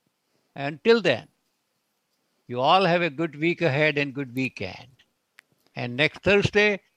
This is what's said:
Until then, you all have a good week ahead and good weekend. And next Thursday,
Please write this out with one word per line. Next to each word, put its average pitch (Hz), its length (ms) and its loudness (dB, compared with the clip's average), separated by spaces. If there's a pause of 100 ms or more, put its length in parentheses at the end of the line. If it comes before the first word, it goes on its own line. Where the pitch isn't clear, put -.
(560)
Until 156 460 0
then, 135 260 -2 (1200)
you 123 140 -6
all 185 240 4
have 170 160 4
a 170 80 0
good 147 280 -6
week 165 240 -2
ahead 151 360 2
and 143 160 -2
good 127 200 -8
weekend. 117 540 -8 (880)
And 123 220 -8
next 151 260 -2
Thursday, 202 560 2 (180)